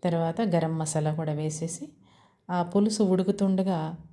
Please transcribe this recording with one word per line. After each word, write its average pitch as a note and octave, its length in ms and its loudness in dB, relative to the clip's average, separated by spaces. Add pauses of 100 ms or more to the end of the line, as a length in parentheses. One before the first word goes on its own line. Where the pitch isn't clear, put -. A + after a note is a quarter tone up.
తర్వాత E3+ 380 0
గరం E3 360 0
మసాలా D#3 360 -2
కూడా D#3 200 -2
వేసేసి D#3 560 -6 (600)
ఆ F3+ 140 0
పులుసు G#3 400 2
ఉడుకుతుండగా F#3 960 2 (160)